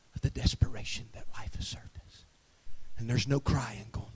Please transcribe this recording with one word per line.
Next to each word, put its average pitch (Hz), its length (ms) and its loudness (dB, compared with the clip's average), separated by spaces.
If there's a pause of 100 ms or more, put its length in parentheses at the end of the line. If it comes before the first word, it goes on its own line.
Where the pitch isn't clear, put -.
(140)
of - 80 -4
the - 80 2
desperation - 840 2
that - 120 -8 (100)
life - 200 -4
has - 120 -4
served - 300 -10 (100)
us. - 180 -20 (720)
And 113 100 0
there's 123 180 4
no 139 120 4
crying - 520 0
going - 240 -8